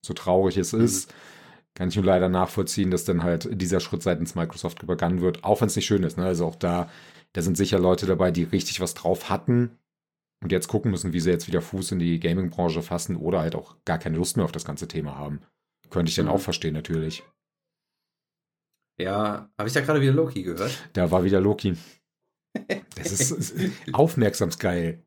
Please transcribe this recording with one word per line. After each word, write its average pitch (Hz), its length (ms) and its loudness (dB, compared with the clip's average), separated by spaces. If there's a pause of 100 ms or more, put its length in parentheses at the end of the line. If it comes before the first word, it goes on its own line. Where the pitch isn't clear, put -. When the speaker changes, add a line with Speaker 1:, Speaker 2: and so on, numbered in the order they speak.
Speaker 1:
So 92 100 -6
traurig 92 440 2
es 87 140 -2
Speaker 2:
Mhm. 113 120 4
Speaker 1:
ist, 95 280 0 (640)
kann 92 140 -2
ich 87 80 -2
nur 98 80 2
leider 92 240 6
nachvollziehen, 92 640 0
dass 90 160 0
dann 87 160 0
halt 85 260 0 (120)
dieser 90 200 2
Schritt - 220 -6
seitens 85 320 -2
Microsoft 85 520 -6
begangen 87 360 0
wird, 90 200 0
auch 104 200 2
wenn's 101 120 0
nicht 101 120 -2
schön 98 180 4
ist, 87 140 -4
ne? 90 80 0
Also 87 200 0
auch 80 100 -6
da, 87 340 -2 (420)
da 92 100 -4
sind 85 140 0
sicher 98 220 2
Leute 90 280 4
dabei, 92 240 4
die 85 140 0
richtig 90 360 -2
was 92 140 -4
drauf - 360 -2
hatten 120 480 0 (640)
und 85 100 -2
jetzt 90 160 0
gucken 113 220 0
müssen, 87 240 -2
wie 87 60 2
sie 82 100 2
jetzt 85 180 0
wieder 85 140 0
Fuß 95 300 -6
in 95 80 -2
die 85 200 2
Gaming-Branche 85 640 0
fassen 87 340 -4
oder 87 240 0
halt 80 140 -2
auch - 220 -10 (100)
gar 82 120 0
keine 80 200 -2
Lust 90 180 0
mehr 98 80 2
auf 82 80 -4
das 82 140 -8
ganze 78 220 -8
Thema 73 280 -6
haben. 73 240 -10 (480)
Könnte 87 220 0
ich - 60 -2
dann 85 100 2
Speaker 2:
Mhm. 78 60 2
Speaker 1:
auch 98 80 2
verstehen, 82 340 -4
natürlich. 80 480 -4 (1800)
Speaker 2:
Ja, 104 500 -2 (100)
hab 104 80 -2
ich 117 60 -2
da 143 80 2
gerade 147 200 2
wieder 135 120 6
Loki 139 300 2
gehört? 90 300 -2 (200)
Speaker 1:
Da 87 180 2
war 90 140 4
wieder 95 160 4
Loki. 101 400 2
Speaker 2:
<laughs> - 60 -20 (1080)
Speaker 1:
Das - 160 -8
ist, 127 200 0
ist - 240 -4 (380)
aufmerksamsgeil. 92 1160 0